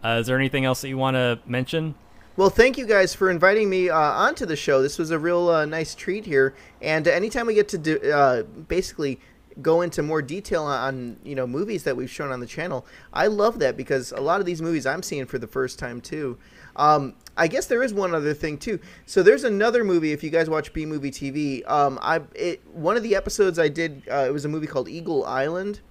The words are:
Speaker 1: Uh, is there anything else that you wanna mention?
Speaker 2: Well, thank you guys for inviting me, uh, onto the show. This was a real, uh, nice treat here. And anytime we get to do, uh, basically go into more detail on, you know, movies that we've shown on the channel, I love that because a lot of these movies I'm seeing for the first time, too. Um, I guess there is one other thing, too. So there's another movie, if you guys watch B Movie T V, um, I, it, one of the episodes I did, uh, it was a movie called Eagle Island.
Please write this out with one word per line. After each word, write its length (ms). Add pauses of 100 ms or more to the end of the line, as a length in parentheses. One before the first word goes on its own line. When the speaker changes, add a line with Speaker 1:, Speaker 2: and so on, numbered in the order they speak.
Speaker 1:
Uh, 160
is 80
there 100
anything 280
else 160
that 80
you 80
wanna 480
mention? 500 (400)
Speaker 2:
Well, 140
thank 280
you 80
guys 300
for 140
inviting 400
me, 200
uh, 80
onto 480
the 120
show. 240
This 180
was 120
a 80
real, 300
uh, 160
nice 300
treat 300
here. 280 (280)
And 260
anytime 400
we 60
get 160
to 80
do, 200 (140)
uh, 320
basically 760 (400)
go 200
into 220
more 180
detail 420
on, 600
you 100
know, 140
movies 360
that 120
we've 140
shown 200
on 120
the 40
channel, 400 (280)
I 140
love 320
that 180
because 340
a 80
lot 220
of 40
these 160
movies 240
I'm 160
seeing 240
for 120
the 100
first 320
time, 220
too. 360 (380)
Um, 380 (240)
I 100
guess 200
there 140
is 120
one 200
other 200
thing, 240
too. 240 (240)
So 180
there's 220
another 400
movie, 260
if 140
you 40
guys 200
watch 240
B 120
Movie 240
T 200
V, 340
um, 380
I, 180 (140)
it, 400
one 240
of 60
the 120
episodes 420
I 120
did, 420
uh, 160
it 60
was 100
a 60
movie 180
called 220
Eagle 340
Island. 560 (120)